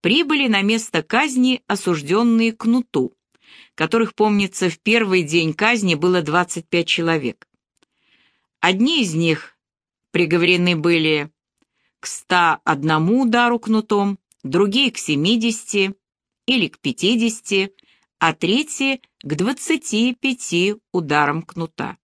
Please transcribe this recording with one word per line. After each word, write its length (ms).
прибыли 460
на 120
место 420
казни 640
осужденные 840
кнуту, 640
которых, 400
помнится, 540
в 120
первый 420
день 320
казни 400
было 260
двадцать 480
пять 200
человек. 600
Одни 420
из 120
них 420
приговорены 680
были 540
к 80
ста 580
одному 580
удару 360
кнутом, 600
другие 480
к 80
семидесяти 960
или 220
к 120
пятидесяти, 920
а 160
третьи 680
к 120
двадцати 800
пяти 640
ударам 480
кнута. 640